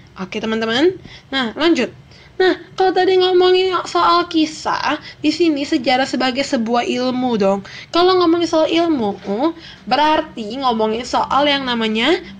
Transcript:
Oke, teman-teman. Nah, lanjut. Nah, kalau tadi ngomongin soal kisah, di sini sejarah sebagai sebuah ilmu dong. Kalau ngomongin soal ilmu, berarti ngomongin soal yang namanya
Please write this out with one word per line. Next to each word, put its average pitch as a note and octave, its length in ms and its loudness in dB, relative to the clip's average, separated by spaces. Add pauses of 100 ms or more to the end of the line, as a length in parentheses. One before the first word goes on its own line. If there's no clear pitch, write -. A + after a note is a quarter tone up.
(200)
Oke, F#3+ 240 -8
teman-teman. A3+ 480 0 (400)
Nah, B3+ 240 -4
lanjut. C#4 320 0 (480)
Nah, F#4 220 2 (180)
kalau F#4+ 160 2
tadi F#4 240 2
ngomongin F#4 560 4 (160)
soal E4+ 400 2
kisah, D4+ 720 -2 (240)
di D4+ 80 2
sini D4+ 320 0
sejarah C4 400 0
sebagai C4 400 -2
sebuah A#3+ 400 -2
ilmu B3+ 460 -2 (100)
dong. G3 200 2 (340)
Kalau F4+ 260 4
ngomongin E4+ 300 2
soal D#4+ 180 2
ilmu, D4+ 480 0 (720)
berarti C#4 720 0
ngomongin A#3 460 0
soal C4+ 420 0
yang C#4 160 0
namanya A#3 560 0 (200)